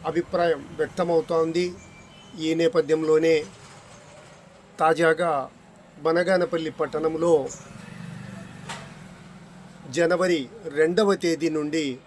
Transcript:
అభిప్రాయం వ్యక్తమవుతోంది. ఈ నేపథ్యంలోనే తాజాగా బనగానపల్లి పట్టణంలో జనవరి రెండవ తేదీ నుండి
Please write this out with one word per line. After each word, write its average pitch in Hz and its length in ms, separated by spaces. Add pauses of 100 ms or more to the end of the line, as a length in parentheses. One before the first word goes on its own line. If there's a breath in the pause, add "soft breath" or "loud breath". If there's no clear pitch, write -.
అభిప్రాయం 170 520 (180)
వ్యక్తమవుతోంది. 165 840 (800)
ఈ 160 40 (120)
నేపథ్యంలోనే 160 720 (1500)
తాజాగా 160 500 (760)
బనగానపల్లి 170 760
పట్టణంలో 160 540 (2750)
జనవరి 170 440 (360)
రెండవ 180 460
తేదీ 165 340
నుండి 151 280 (220)